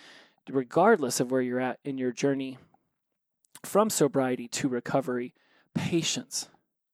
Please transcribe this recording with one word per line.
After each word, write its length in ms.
regardless 680
of 100
where 100
you're 200
at 220
in 140
your 160
journey 460
from 240
sobriety 600
to 200
recovery, 640
patience 760